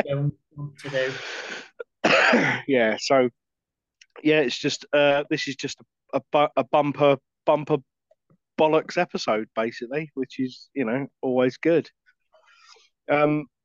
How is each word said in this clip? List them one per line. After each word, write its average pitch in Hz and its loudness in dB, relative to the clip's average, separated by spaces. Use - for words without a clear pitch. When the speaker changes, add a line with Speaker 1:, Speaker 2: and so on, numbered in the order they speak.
Speaker 1:
don't 143 -2
want 147 -12
to 139 -12
do. 131 -2
Speaker 2:
<coughs> 127 2
Yeah, 117 2
so, 131 2
yeah, 151 4
it's 123 -2
just, - -4
uh, 143 4
this 151 -4
is 135 -6
just - -12
a, 139 -2
a - -6
bu-, 151 2
a 135 2
bumper, 143 2
bumper 151 2
bollocks 156 2
episode, 113 -2
basically, 123 -6
which 131 -8
is, 127 -10
you 139 -4
know, 131 -4
always 127 0
good. 160 0
Um, 151 0